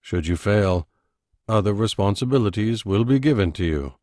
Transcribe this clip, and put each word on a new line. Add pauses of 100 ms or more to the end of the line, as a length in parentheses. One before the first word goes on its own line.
Should
you
fail, (600)
other
responsibilities
will
be
given
to
you.